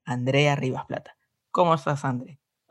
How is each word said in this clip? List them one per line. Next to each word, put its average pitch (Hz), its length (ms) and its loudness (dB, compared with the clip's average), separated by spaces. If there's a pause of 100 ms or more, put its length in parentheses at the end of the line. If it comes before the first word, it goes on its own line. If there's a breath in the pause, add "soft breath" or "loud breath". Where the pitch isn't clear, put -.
Andrea 135 500 2
Rivas 131 300 -6
Plata. - 320 -12 (340)
¿Cómo 175 220 4
estás, 147 320 -2
Andrea? 127 320 -6 (340)